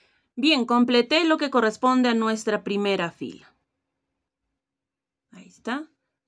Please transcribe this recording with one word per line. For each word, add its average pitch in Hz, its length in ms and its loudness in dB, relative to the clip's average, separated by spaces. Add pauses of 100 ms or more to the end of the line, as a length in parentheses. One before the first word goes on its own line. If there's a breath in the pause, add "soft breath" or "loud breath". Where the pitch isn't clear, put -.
(360 soft breath)
Bien, 262 280 2
completé 240 600 2
lo 320 120 2
que 294 140 -4
corresponde 247 600 2
a 226 40 0
nuestra 220 480 -2
primera 202 480 -2
fila. - 460 -16 (1800)
Ahí 185 160 -20
está, 254 420 -10 (380)